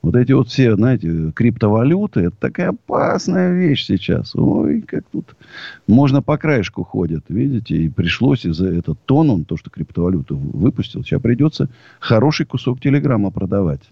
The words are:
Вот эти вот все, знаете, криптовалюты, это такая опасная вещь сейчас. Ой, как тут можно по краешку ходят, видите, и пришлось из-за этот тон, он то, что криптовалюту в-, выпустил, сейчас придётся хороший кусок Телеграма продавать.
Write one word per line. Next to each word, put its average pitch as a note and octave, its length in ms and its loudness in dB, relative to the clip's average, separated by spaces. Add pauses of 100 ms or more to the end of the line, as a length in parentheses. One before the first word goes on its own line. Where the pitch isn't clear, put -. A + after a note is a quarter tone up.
Вот F2 160 2
эти B2+ 160 4
вот B2 160 2
все, A#2 260 4
знаете, E2 580 0
криптовалюты, A#2 880 0
это F2 160 0
такая F3 340 -4
опасная F3+ 840 0
вещь F3+ 320 0
сейчас. F2+ 500 -2
Ой, - 460 0
как - 280 -10
тут - 240 -10 (540)
можно C3+ 340 4
по D3 160 -2
краешку C3 460 -2
ходят, E2 460 -4
видите, A#2 480 -2
и D#2+ 100 0
пришлось A#2 580 0
из-за F2 220 0
этот E2+ 380 -4
тон, D3 240 4
он E2+ 160 0
то, D#2+ 100 -6
что - 140 -12
криптовалюту D#2+ 680 -4
в-, C#2 240 -6
выпустил, - 460 -2
сейчас - 160 -2
придётся C#3 480 0 (320)
хороший C3+ 440 2
кусок B2+ 360 -6
Телеграма C3+ 500 0
продавать. F#2 480 -2 (120)